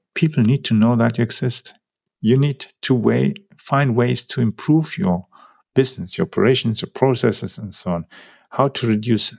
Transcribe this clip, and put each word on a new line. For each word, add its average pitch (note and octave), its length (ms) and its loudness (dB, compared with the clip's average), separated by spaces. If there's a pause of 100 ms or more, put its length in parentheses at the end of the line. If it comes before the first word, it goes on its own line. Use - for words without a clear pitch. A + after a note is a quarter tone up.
(140)
people D3+ 300 0
need C3+ 220 2
to - 80 -2
know A#2 240 4
that A#2 200 0
you A#2+ 60 0
exist. - 500 -6 (460)
You A#2 180 4
need C#3 280 0 (160)
to - 120 0
way-, A2 420 2 (200)
find C3+ 400 0
ways B2 300 0
to - 160 -4
improve D3+ 560 0
your F#2 280 -2 (480)
business, C3 440 -2
your - 100 -2
operations, A2+ 540 0
your - 100 -10
processes, B2 680 0
and G#2 160 -10
so F2+ 200 -6
on. E2 120 -6 (440)
How C3+ 200 0
to A#2+ 180 -4
reduce A2 520 0